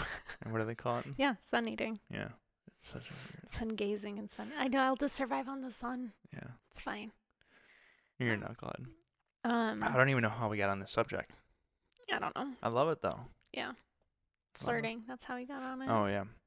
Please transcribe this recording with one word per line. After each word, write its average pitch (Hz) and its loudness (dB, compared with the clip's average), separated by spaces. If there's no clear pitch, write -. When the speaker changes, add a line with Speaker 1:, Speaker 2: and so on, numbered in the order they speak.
Speaker 1:
And 113 -6
what 110 2
do 110 2
they 113 -4
call 120 0
it? 123 -6
Speaker 2:
Yeah, 269 2
sun 233 2
eating. 220 -4
Speaker 1:
Yeah. 104 -4
It's - -16
such 123 -10
a - -12
weird - -14
Speaker 2:
Sun 226 -2
gazing 208 -2
and 208 -8
sun. 214 -10
I 269 2
know, 269 4
I'll 262 6
just - 0
survive 269 0
on 269 -6
the 254 -8
sun. 247 -6
Speaker 1:
Yeah. - -10
Speaker 2:
It's - -14
fine. 208 -6
Speaker 1:
You're 120 4
a 107 2
Speaker 2:
Um, 104 -2
Speaker 1:
knucklehead. - -8
Speaker 2:
um, 226 2
Speaker 1:
I - 2
don't 131 10
even 131 6
know 110 4
how 110 0
we 107 0
got 101 4
on 98 2
this 98 -8
subject. - 0
Speaker 2:
I - 4
don't - -2
know. 277 -2
Speaker 1:
I 110 2
love 131 4
it, 156 0
though. 92 0
Speaker 2:
Yeah. 254 -4
Speaker 1:
Love 240 -8
it. - -20
Speaker 2:
Flirting. 226 -2
That's 254 -10
how 247 -6
we 247 -6
got 269 -8
on 262 -6
it. 269 -6
Speaker 1:
Oh, 113 6
yeah. 196 2